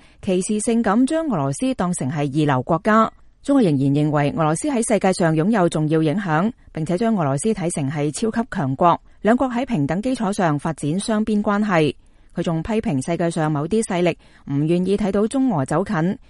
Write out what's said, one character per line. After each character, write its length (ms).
歧 200
視 180
性 240
咁 220
將 240
俄 80
羅 160
斯 220
當 180
成 180
係 80
二 280
流 160
國 200
家。 260
中 140
國 40
仍 160
然 20
認 200
為 260
俄 80
羅 120
斯 140
喺 120
世 60
界 160
上 220
擁 160
有 180
重 180
要 140
影 140
響， 360
並 100
且 140
將 180
俄 80
羅 140
斯 120
睇 220
成 160
係 240
超 200
級 180
強 260
國， 240
兩 160
國 100
喺 200
平 180
等 160
基 140
礎 180
上 240
發 160
展 260
雙 240
邊 200
關 200
係。 300
佢 80
仲 220
批 180
評 240
世 100
界 140
上 220
某 160
啲 160
勢 180
力 160
唔 140
願 180
意 140
睇 140
到 160
中 280
俄 80
走 200
近， 340